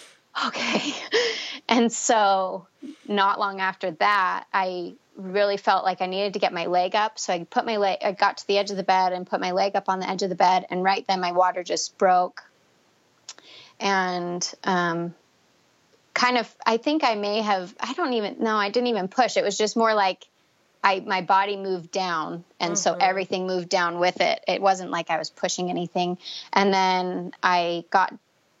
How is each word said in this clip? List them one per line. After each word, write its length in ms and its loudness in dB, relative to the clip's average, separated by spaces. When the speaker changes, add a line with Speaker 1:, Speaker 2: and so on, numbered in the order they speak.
Speaker 1:
"Okay." 520 -4
<laughs> 40 -12
And 220 4
so 760 2
not 320 2
long 220 -4
after 300 -2
that, 540 0
I 400 -2
really 420 0
felt 260 2
like 160 -2
I 60 0
needed 260 -2
to 60 -6
get 160 2
my 100 -4
leg 320 0
up. 220 0
So 160 -6
I 100 -4
put 220 -2
my 100 -2
leg, 260 0
I 100 -2
got 260 0
to 80 -14
the 100 2
edge 140 0
of 80 -4
the 60 -4
bed 280 2
and 140 -6
put 140 -4
my 100 -2
leg 260 0
up 140 -2
on 100 0
the 80 -6
edge 140 -4
of 80 -2
the 40 -4
bed. 360 4
And 120 -2
right 240 0
then 140 0
my 120 -2
water 300 2
just 360 -6
broke. 440 4
And, 680 0
um, 500 0
kind 180 2
of, 160 -2
I 120 4
think 260 0
I 100 2
may 280 -2
have, 380 -2
I 140 -6
don't 200 -2
even, 260 -2
no, 160 2
I 140 0
didn't 180 0
even 200 0
push. 280 0
It 80 2
was 120 0
just 200 0
more 180 4
like 320 0
I, 180 2
my 220 -2
body 340 2
moved 360 -6
down. 520 -4
And 180 -2
so 160 0
Speaker 2:
Mm-hmm. 100 0
Speaker 1:
everything 440 0
moved 220 -4
down 320 0
with 200 2
it. 280 2
It 120 0
wasn't 300 2
like 200 -4
I 80 0
was 120 -6
pushing 400 -4
anything. 480 -2
And 220 4
then 580 0
I 480 0
got, 220 2